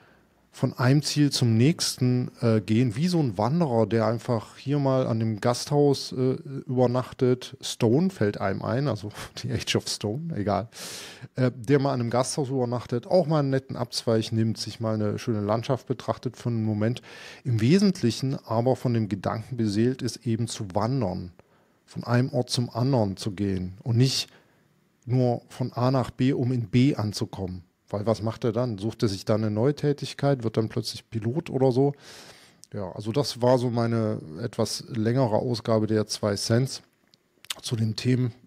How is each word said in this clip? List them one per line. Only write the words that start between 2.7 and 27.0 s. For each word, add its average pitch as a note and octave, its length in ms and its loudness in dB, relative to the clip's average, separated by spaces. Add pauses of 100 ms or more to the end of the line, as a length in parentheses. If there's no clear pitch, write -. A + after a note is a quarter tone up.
wie E3 140 0
so F3 100 2
ein A#2+ 180 0
Wanderer, A#2+ 500 2
der A2 180 2
einfach A2 520 -2
hier C#3+ 220 -2
mal C3 260 2
an A#2 140 0
dem A2 220 -2
Gasthaus, C#3 720 2
äh, C3 220 0 (300)
übernachtet, B2 960 0
Stone C3 500 2
fällt G#2+ 300 -2
einem G2+ 220 -2
ein, A#2+ 260 -2
also G#2+ 220 -4 (160)
<laughs> - 180 -14
die B2 80 -6
Age - 240 -4
of G#2 120 0
Stone, C3 480 -6
egal, G2+ 340 0 (680)
äh, B2+ 180 2
der C3 260 2
mal C#3 120 0
an C3 80 -2
einem A#2 100 -2
Gasthaus B2 400 0
übernachtet, B2 580 -2
auch F3+ 200 4
mal D#3 120 2
einen C#3 100 0
netten C3+ 260 -2
Abzweig A2+ 560 0
nimmt, A2+ 260 0
sich - 220 -10
mal A2 140 -2
eine G#2+ 260 -2
schöne G#2+ 220 -2
Landschaft A#2 460 -2
betrachtet - 500 -6
für - 120 -4
einen A2+ 140 -2
Moment. A2 380 0 (420)
Im A#2+ 160 0
Wesentlichen C#3 840 2
aber A#2+ 320 2
von A#2+ 160 0
dem A2 160 0
Gedanken G#2+ 480 -4
beseelt A2+ 440 2
ist, - 260 -6
eben A2+ 200 -2
zu - 260 -8
wandern, G2 580 -2 (540)
von - 180 -12
einem A#2+ 260 2
Ort B2 200 -2
zum B2 200 -2
anderen A2+ 480 0
zu - 140 -6
gehen F#2 420 -4 (100)
und A#2+ 140 0
nicht B2+ 320 2 (760)
nur B2 440 2
von B2 240 -6
A B2 180 0
nach C3 200 0
B, C3 200 2
um B2+ 220 0
in A#2+ 140 -2
B C3 280 4
anzukommen. F#2+ 680 -6 (240)